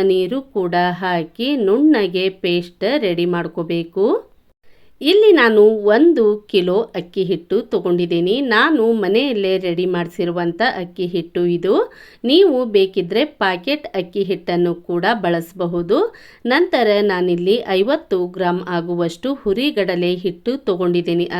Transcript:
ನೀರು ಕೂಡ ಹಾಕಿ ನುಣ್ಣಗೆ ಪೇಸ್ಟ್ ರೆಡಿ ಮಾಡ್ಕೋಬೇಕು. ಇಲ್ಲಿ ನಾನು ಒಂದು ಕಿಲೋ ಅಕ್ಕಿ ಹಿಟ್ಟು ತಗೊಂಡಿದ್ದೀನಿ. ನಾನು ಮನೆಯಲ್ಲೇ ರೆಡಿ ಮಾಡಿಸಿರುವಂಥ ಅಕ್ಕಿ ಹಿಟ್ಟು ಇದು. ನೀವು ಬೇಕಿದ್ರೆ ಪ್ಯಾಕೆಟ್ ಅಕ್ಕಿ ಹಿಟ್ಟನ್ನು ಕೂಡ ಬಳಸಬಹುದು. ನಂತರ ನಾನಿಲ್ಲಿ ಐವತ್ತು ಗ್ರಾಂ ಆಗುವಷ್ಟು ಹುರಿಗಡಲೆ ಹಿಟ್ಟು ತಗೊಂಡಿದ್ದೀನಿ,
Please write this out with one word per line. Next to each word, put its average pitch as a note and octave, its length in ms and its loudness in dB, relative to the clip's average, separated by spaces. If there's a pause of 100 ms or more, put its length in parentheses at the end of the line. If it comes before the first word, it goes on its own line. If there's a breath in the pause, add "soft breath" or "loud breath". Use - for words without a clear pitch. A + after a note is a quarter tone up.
(120)
ನೀರು F#3 280 -2 (180)
ಕೂಡ F3+ 180 -2 (260)
ಹಾಕಿ F3+ 460 -4 (180)
ನುಣ್ಣಗೆ G3+ 600 2 (180)
ಪೇಸ್ಟ್ F3 420 -2 (200)
ರೆಡಿ F3 200 0 (100)
ಮಾಡ್ಕೋಬೇಕು. E3+ 720 -4 (960)
ಇಲ್ಲಿ G4+ 280 4 (100)
ನಾನು A3 220 6 (320)
ಒಂದು C4+ 320 6 (260)
ಕಿಲೋ F3+ 240 2 (240)
ಅಕ್ಕಿ F3+ 300 -4
ಹಿಟ್ಟು F#3+ 280 -2 (140)
ತಗೊಂಡಿದ್ದೀನಿ. F3 640 0 (180)
ನಾನು B3+ 300 2 (200)
ಮನೆಯಲ್ಲೇ G3+ 500 0 (120)
ರೆಡಿ F3 300 -2
ಮಾಡಿಸಿರುವಂಥ E3+ 640 -4 (200)
ಅಕ್ಕಿ F3+ 240 -8 (100)
ಹಿಟ್ಟು E3+ 260 -4 (140)
ಇದು. F#3 180 0 (580 loud breath)
ನೀವು E4 260 4 (180)
ಬೇಕಿದ್ರೆ F#3+ 480 0 (180)
ಪ್ಯಾಕೆಟ್ F#3 460 -4 (140)
ಅಕ್ಕಿ F#3 280 -4
ಹಿಟ್ಟನ್ನು F3 440 -2 (160)
ಕೂಡ F3 160 -2 (200)
ಬಳಸಬಹುದು. F3 760 -2 (540 loud breath)
ನಂತರ D4+ 340 2 (240)
ನಾನಿಲ್ಲಿ F3+ 460 0 (220)
ಐವತ್ತು A#3 400 -2 (180)
ಗ್ರಾಂ F3+ 220 0 (180)
ಆಗುವಷ್ಟು F3 540 -4 (120)
ಹುರಿಗಡಲೆ F#3+ 720 -2 (100)
ಹಿಟ್ಟು G#3 300 -6 (160)
ತಗೊಂಡಿದ್ದೀನಿ, F3 580 0 (120)